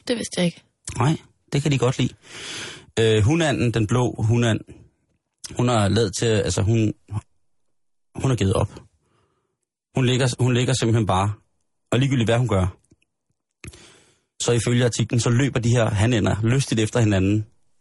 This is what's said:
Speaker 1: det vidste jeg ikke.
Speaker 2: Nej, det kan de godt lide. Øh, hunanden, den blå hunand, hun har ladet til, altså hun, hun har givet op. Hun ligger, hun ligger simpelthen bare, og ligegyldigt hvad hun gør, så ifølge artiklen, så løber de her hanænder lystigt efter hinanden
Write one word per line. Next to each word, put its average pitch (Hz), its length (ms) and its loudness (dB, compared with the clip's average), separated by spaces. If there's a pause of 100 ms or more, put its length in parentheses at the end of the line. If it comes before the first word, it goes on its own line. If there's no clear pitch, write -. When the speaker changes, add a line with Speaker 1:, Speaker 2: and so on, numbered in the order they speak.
Speaker 1:
det 240 100 -2
vidste 196 200 -10
jeg 175 80 0
ikke. - 180 -6 (340)
Speaker 2:
Nej, 135 200 0 (360)
det 143 100 0
kan 151 80 0
de 135 60 0
godt 123 220 0
lide. - 140 -2 (880)
Øh, 110 240 4
hunanden, 139 500 2
den 110 140 0
blå 123 320 0
hunand, 117 400 2 (960)
hun 123 100 0
har 110 200 2
ladet 101 320 2
til, 120 60 0
altså 104 360 0
hun, 107 320 0 (1200)
hun 131 160 -4
har 123 40 2
givet 98 180 0
op. - 160 0 (1300)
Hun 131 100 2
ligger, 127 380 0
hun 123 100 2
ligger 127 260 0
simpelthen 113 260 2
bare, 98 280 0 (580)
og 117 80 2
ligegyldigt 131 300 2
hvad 113 80 2
hun 123 100 0
gør, 92 300 0 (1700)
så 120 80 0
ifølge 120 340 0
artiklen, 117 340 -2
så 127 100 0
løber 127 300 0
de 117 100 0
her 117 200 2
hanænder 107 540 0
lystigt 117 380 0
efter 110 180 -2
hinanden 104 460 2 (360)